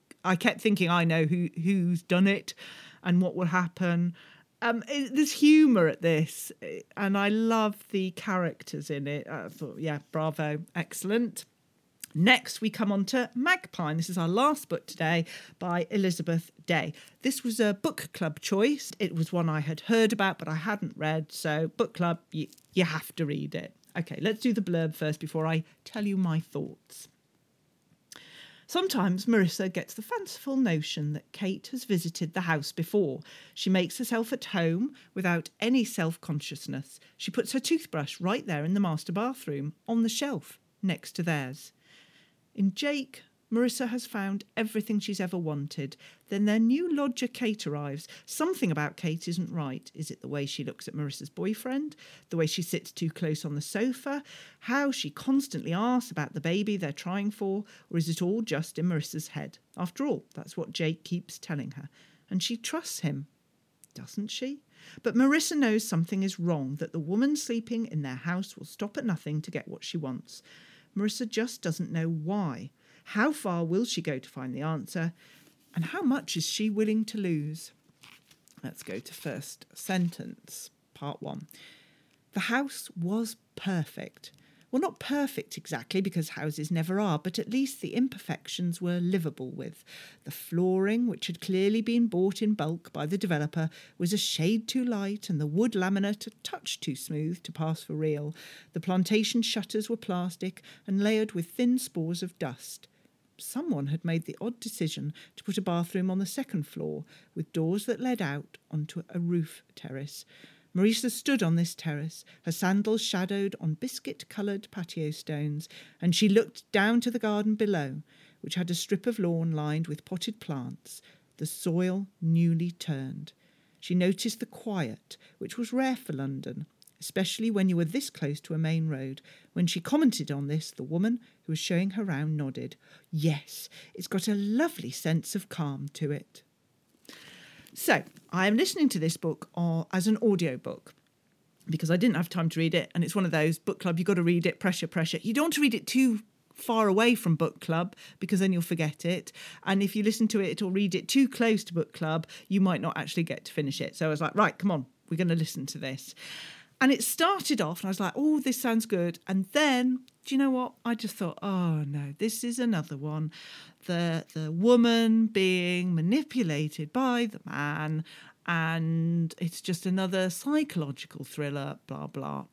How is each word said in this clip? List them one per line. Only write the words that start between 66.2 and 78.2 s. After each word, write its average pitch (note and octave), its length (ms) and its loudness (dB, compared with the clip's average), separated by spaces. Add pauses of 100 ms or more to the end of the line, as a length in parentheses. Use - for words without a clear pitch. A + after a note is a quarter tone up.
is F#3+ 160 -4
wrong, D3 380 0
that - 160 -6
the E3 60 -2
woman A3 360 2
sleeping A#3 520 -2
in - 140 -2
their C3 140 -4
house F3+ 400 -4
will - 100 -14
stop - 320 -8
at C4+ 80 -6
nothing D3+ 360 -2
to F3 100 -10
get - 160 -6
what - 160 -12
she - 140 -6
wants. C3+ 440 -8 (540)
Marissa G#3+ 320 -2
just A3+ 340 -2
doesn't E3+ 300 -2
know E3 160 0
why. D#3+ 640 -2 (340)
How A#3+ 260 2
far F3 340 0
will F#3+ 200 2
she - 160 -4
go C#3+ 180 -4
to - 100 -16
find C3 260 -8
the C3 60 -6
answer? D#3+ 520 -2 (640)
And E3 100 0
how F4+ 160 -4
much C#4 360 0
is D#3+ 80 -2
she A3 240 -2
willing G#3+ 360 2
to A3 120 -8
lose? D#3+ 540 -2 (920)